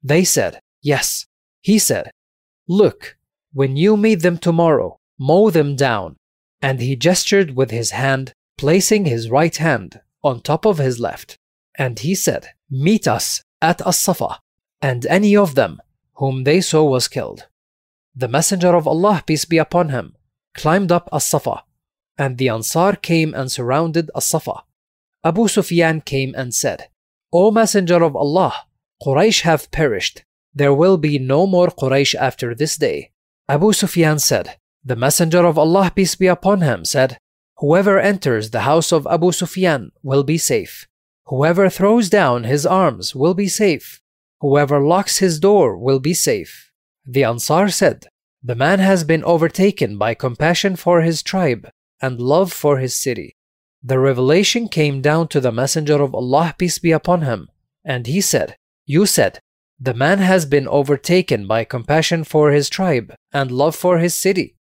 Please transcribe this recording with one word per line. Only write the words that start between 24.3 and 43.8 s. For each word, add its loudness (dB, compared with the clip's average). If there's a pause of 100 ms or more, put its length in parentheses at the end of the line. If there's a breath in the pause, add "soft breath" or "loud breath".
Abu 0
Sufyan 0
came -4
and -8
said, -4 (420)
"O 4
Messenger 2
of 0
Allah, 0 (500)
Quraysh 2
have 0
perished. -4 (300)
There 2
will 4
be -2
no 0
more 2
Quraysh 0
after -4
this -4
day." -4 (360)
Abu 2
Sufyan 0
said, -2 (260)
"The -6
Messenger 2
of 2
Allah, 2
peace 0
be 0
upon 0
him, -2
said, 0 (400)
'Whoever 2
enters -2
the -4
house 2
of 0
Abu 0
Sufyan -2 (100)
will 0
be 0
safe. -4 (380)
Whoever 2
throws 2
down 2
his -2
arms 0
will 0
be -2
safe. -2 (420)